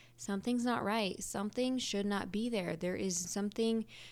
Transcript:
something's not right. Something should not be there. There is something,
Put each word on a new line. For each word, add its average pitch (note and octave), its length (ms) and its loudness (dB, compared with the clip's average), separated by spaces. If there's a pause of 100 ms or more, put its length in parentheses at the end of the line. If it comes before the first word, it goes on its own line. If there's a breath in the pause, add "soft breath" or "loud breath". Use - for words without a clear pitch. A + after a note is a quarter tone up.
(160 loud breath)
something's A#3 480 0
not B3 200 2
right. G3+ 380 0
Something B3 560 0
should G3+ 280 0
not G3+ 260 0
be A3 160 0
there. F3+ 280 0
There F3+ 200 0
is F#3 200 0
something, G#3 680 0 (280 loud breath)